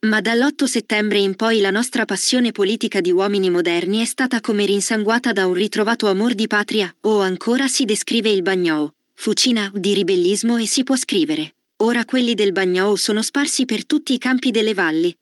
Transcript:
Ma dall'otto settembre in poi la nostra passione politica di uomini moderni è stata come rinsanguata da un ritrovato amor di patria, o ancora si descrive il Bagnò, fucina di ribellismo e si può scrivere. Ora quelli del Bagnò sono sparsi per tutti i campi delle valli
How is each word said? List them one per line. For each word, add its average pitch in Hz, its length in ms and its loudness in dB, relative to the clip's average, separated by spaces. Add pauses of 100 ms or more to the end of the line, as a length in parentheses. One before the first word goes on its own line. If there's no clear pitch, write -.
Ma 214 200 0
dall'otto 247 440 0
settembre 214 520 0
in 196 180 0
poi 226 240 2
la 196 100 2
nostra 226 360 -2
passione 240 460 0
politica 202 500 -2
di 175 100 2
uomini 196 380 2
moderni 175 500 0
è 233 60 -2
stata 254 340 -2
come 208 240 0
rinsanguata 214 720 0
da 190 120 0
un 185 60 0
ritrovato 214 540 0
amor 202 260 2
di 214 140 -2
patria, 208 440 -2 (120)
o 214 180 2
ancora 226 480 0
si 262 160 -2
descrive 214 460 0
il 196 100 2
Bagnò, 165 500 0 (220)
fucina 214 640 0
di 202 180 0
ribellismo 196 640 2
e 226 100 -2
si 254 180 0
può 262 120 0
scrivere. 156 600 -2 (260)
Ora 233 240 0
quelli 247 260 0
del 202 200 0
Bagnò 190 440 2
sono 208 240 0
sparsi 277 460 -2
per 214 180 -4
tutti 294 300 0
i 247 40 -2
campi 254 320 0
delle 220 220 2
valli 170 500 0